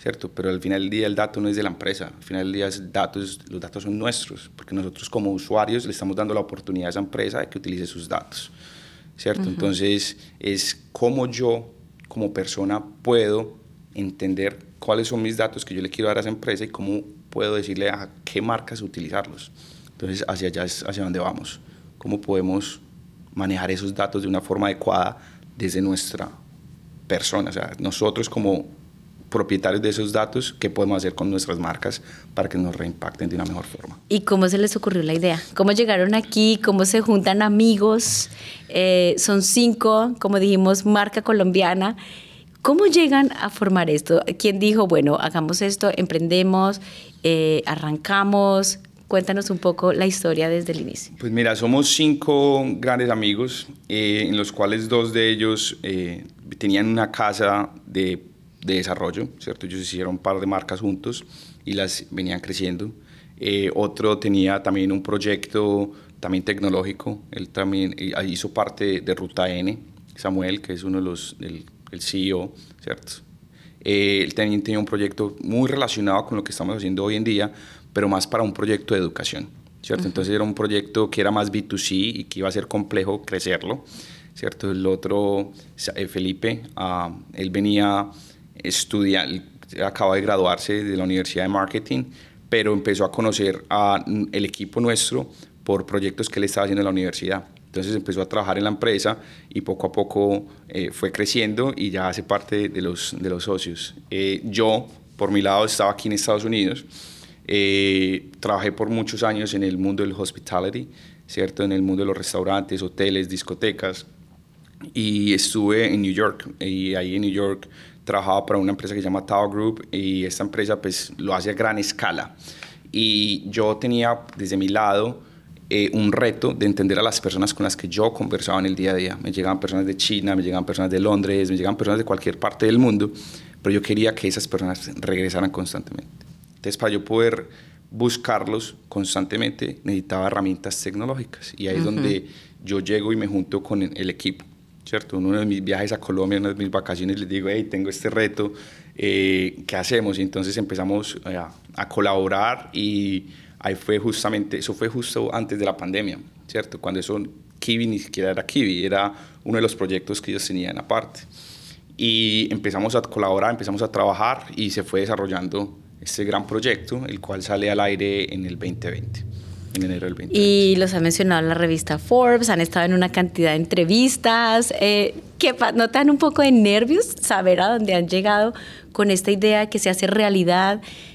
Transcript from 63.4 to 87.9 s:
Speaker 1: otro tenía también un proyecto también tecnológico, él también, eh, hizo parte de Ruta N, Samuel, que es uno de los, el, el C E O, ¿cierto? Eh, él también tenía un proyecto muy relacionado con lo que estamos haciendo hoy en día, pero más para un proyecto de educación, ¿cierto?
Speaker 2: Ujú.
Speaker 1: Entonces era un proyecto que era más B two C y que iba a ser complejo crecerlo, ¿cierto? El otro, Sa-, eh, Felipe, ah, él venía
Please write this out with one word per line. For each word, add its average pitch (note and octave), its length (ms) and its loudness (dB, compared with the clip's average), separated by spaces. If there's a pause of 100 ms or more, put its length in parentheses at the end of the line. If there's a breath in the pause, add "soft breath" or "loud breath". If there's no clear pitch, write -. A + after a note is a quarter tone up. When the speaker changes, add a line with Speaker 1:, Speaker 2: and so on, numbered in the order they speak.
Speaker 1:
otro G#2 420 0
tenía G2 460 2
también G2 280 0
un F#2+ 120 -2
proyecto G#2 880 0 (300 loud breath)
también F#2 220 -2
tecnológico, G2 880 -2
él - 200 -10
también, F#2+ 480 -2
eh, - 160 -6 (120)
hizo F2+ 280 -6
parte G2+ 480 -2
de F2+ 140 -2
Ruta F#2 340 -2
N, F#2 280 -2 (380)
Samuel, F#2+ 460 -2
que F#2+ 120 -10
es F2 100 -10
uno F#2+ 160 -2
de F#2+ 40 -2
los, F2 360 -8
el, E2 260 -12 (260)
el F2+ 100 -12
C F#2+ 280 -2
E F#2+ 40 0
O, F2 180 -4 (300 loud breath)
¿cierto? - 300 -10 (720 soft breath)
Eh, G2+ 420 2
él - 100 -4
también G#2 300 0
tenía G#2+ 160 -2
un G#2 60 -2
proyecto G2+ 560 -4
muy A#2+ 280 0
relacionado G#2 560 0
con A2+ 120 -4
lo G2+ 60 -4
que - 80 -12
estamos F#2+ 260 -4
haciendo G2 260 -2
hoy G#2 120 0
en G#2+ 100 -2
día, G#2 260 0 (400 loud breath)
pero G2+ 160 2
más F#2+ 180 2
para A2+ 160 0
un G#2 120 0
proyecto G#2 420 0
de F#2+ 60 4
educación, - 480 -6 (340)
¿cierto? F#2+ 200 -2
Speaker 2:
Ujú. - 40 -2
Speaker 1:
Entonces F#2 260 -2
era G#2 100 2
un G#2 120 -2
proyecto G#2 560 0
que G#2+ 100 0
era G2 80 4
más G#2 220 0
B G#2 120 -2
two G#2 140 -6
C - 160 -4
y G2+ 300 -2
que - 160 -10
iba F#2+ 80 0
a F#2+ 40 -2
ser G2 160 -4
complejo G2+ 540 -2
crecerlo, F#2 640 -2 (500 loud breath)
¿cierto? - 380 -6
El F#2+ 160 -2
otro, G2+ 640 0 (240 loud breath)
Sa-, - 200 -8
eh, G2 120 -6
Felipe, F#2+ 560 -4 (120)
ah, F2 400 -4 (180)
él F#2 180 -6
venía G2+ 480 2